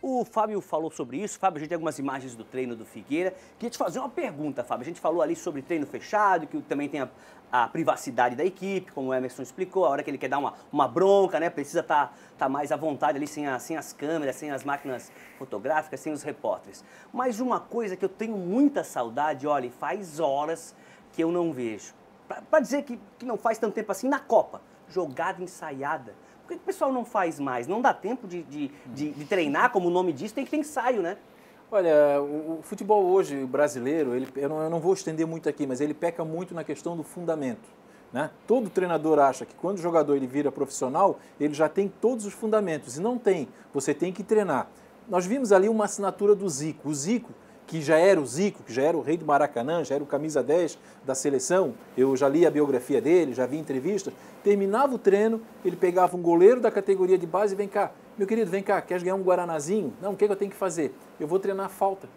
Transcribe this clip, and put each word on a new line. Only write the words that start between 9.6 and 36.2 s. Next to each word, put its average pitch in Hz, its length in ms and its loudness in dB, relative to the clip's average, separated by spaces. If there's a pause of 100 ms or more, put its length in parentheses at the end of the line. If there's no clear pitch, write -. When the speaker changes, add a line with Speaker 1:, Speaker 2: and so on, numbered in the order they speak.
Speaker 1:
a 151 60 4
hora 143 120 -2
que 147 60 -8
ele 143 80 -6
quer 135 120 -6
dar 135 100 0
uma, 131 160 -4 (180)
uma 143 140 4
bronca, 185 540 4
né? 170 100 0
Precisa 156 320 -4
tá, 147 300 0 (260)
tá 139 100 0
mais 143 220 -2
à 151 60 0
vontade 147 420 -2
ali, 147 80 -6
sem 147 200 -8
a, 131 120 -4
sem 160 180 -8
as 143 160 -10
câmeras, 147 440 -4
sem 151 140 -10
as 131 140 -6
máquinas 139 480 -6 (240)
fotográficas, 135 640 -4
sem 156 120 -6
os 143 100 -8
repórteres. 110 640 -8 (280)
Mas 240 280 -2
uma 233 200 0
coisa 208 360 -6
que 190 80 -4
eu 190 40 0
tenho 220 280 -6
muita 247 480 2
saudade, 135 640 -4
olha, 139 180 0
e 120 40 -8
faz 160 500 -8
horas 151 560 -2 (360)
que 170 100 -4
eu 165 100 2
não 170 200 0
vejo. 117 400 -8 (360)
Pra, - 120 -10
pra 311 200 4
dizer 277 240 -2
que, 240 140 -10 (200)
que 240 80 -12
não 233 100 -4
faz 226 220 0
tanto 220 160 -2
tempo 214 160 -4
assim, 220 180 -2
na 277 120 2
Copa, - 420 2 (260)
jogada 175 540 -4
ensaiada. 147 720 -8 (280)
Por - 120 -12
que - 60 -14
que - 20 -20
o - 40 -10
pessoal 320 240 0
não 254 140 -2
faz 175 340 -2
mais? 127 280 -4
Não 190 160 -2
dá 254 100 6
tempo 214 340 -6
de, 175 160 -10
de, 139 280 -8 (160)
de, 135 240 -6
de 147 160 -12
treinar, 175 440 2
como 185 180 0
o - 20 2
nome 180 240 2
diz, 175 180 -8
tem 269 140 -6
que - 40 -10
ter 311 60 -2
ensaio, 254 460 -2
né? 175 160 -4 (520)
Speaker 2:
Olha, 151 520 6
o, 156 380 -6
o - 20 -16
futebol 202 420 2
hoje 165 400 2
brasileiro, 135 680 0
ele, 127 200 -2
eu 143 140 -2
não, 156 140 -4
eu 160 80 -2
não 170 100 -2
vou 180 140 2
estender 165 320 -2
muito 160 200 -6
aqui, 147 200 -2
mas 131 160 -2
ele 147 100 -2
peca 170 320 -4